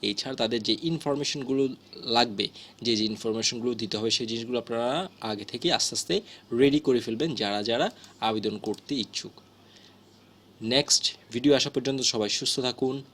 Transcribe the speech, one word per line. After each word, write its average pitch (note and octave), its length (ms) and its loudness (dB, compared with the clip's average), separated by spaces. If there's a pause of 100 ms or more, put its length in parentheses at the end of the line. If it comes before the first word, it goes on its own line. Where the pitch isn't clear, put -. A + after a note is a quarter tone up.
এছাড়া G#2 340 -4
তাদের A2+ 260 0
যে G#2+ 200 0
ইনফরমেশনগুলো C#3 840 0 (260)
লাগবে, A#2 540 2 (340)
যে, A2+ 140 2
যে G#2+ 80 2
ইনফরমেশনগুলো A2+ 720 -2
দিতে A2 240 -4
হবে, A2 120 0
সেই A#2+ 160 0
জিনিসগুলো A#2 320 -4
আপনারা B2 500 -2 (120)
আগে G#2+ 240 -6
থেকে E3 280 -2
আস্তে - 220 0
আস্তে F#3 260 -2 (320)
রেডি C#3 280 6
করে B2+ 200 4
ফেলবেন, A#2 340 -2
যারা, G#2 280 0
যারা B2 280 0 (300)
আবেদন G#2+ 380 0
করতে G#2 360 -4
ইচ্ছুক। - 380 -6 (1300)
নেক্সট - 540 2 (160)
ভিডিও C3 220 6
আসা C3+ 160 2
পর্যন্ত C3+ 300 -2
সবাই A2 280 0
সুস্থ - 320 -2
থাকুন C3 420 -2 (120)